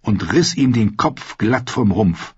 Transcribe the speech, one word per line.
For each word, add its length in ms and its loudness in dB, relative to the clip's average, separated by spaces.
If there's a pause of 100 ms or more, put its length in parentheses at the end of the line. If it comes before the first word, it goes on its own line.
und 320 -2
riss 240 2
ihm 160 2
den 240 2
Kopf 420 -4
glatt 320 0
vom 200 2
Rumpf. 480 0